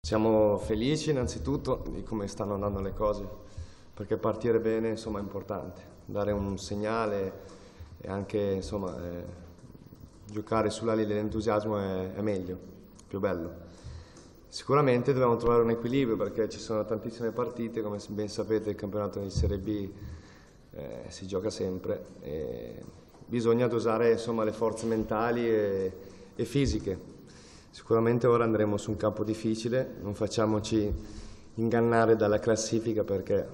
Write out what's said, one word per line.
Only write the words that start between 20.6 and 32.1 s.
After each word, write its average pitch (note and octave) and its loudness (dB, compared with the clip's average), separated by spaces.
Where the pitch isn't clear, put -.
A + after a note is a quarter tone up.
eh, A#1+ -12
si - -12
gioca G2 -2
sempre F#2 -4
e A#1+ -8
bisogna A#2 2
dosare, A2+ 4
insomma, A2+ 0
le G#2+ 0
forze A2+ -2
mentali A2+ 0
e, G2 2
e A#2+ -2
fisiche. G#2+ 0
Sicuramente A#2 4
ora A#2 6
andremo G#2+ 4
su - -4
un G#2 0
campo G#2+ 0
difficile, A2 0
non G2+ -4
facciamoci G#2+ 2
ingannare A2+ 6